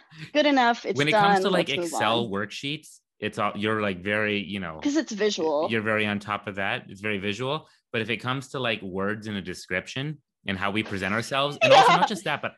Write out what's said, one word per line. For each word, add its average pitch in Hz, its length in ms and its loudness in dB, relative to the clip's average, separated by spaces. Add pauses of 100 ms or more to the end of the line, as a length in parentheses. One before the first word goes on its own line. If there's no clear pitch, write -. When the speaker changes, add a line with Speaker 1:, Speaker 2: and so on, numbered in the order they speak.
(340)
Speaker 1:
Good 294 120 4
enough. 247 400 4
It's 143 180 4
Speaker 2:
When 147 40 4
it 214 100 6
comes 202 220 6
Speaker 1:
done. - 20 2
Speaker 2:
to, 196 80 2
like, 175 200 2
Speaker 1:
Let's 139 60 0
move 170 180 -4
Speaker 2:
Excel 117 340 2
Speaker 1:
on." - 20 -10
Speaker 2:
worksheets, 107 680 -8 (200)
it's 107 180 -4
all, 104 180 0
you're, 107 260 0
like, 95 200 -2
very, 104 380 0
you 98 200 -6
know, 80 220 -8
Speaker 1:
'Cause 285 140 -2
it's 285 160 -2
visual. 180 580 0
Speaker 2:
you're 113 140 0
very 107 240 0
on 101 120 -2
top 104 280 -6
of 98 80 -8
that. 101 340 -4
It's 98 120 -16
very 104 180 -4
visual. 127 480 -4 (260)
But 117 80 -2
if 107 80 -4
it 113 80 -2
comes 127 320 -4
to, 143 100 -8
like, 113 220 -2
words 98 460 -4
in 104 80 -4
a 95 60 -4
description 92 800 -6 (260)
and 98 100 -2
how - 140 -2
we 107 120 0
present 98 300 -4
ourselves, 139 500 -2
and - 100 8
also - 200 8
Speaker 1:
<laughs> - 0 -
Yeah. - 0 -
Speaker 2:
not - 140 4
just - 180 -8
that, 147 160 -2
but 113 160 -6